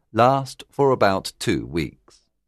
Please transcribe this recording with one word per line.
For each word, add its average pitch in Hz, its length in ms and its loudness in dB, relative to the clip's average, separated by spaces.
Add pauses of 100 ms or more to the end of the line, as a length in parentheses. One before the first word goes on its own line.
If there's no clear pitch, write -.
(140)
last 131 560 0
for 139 200 2
about 101 480 0
two 69 280 -2
weeks. 69 560 -10 (260)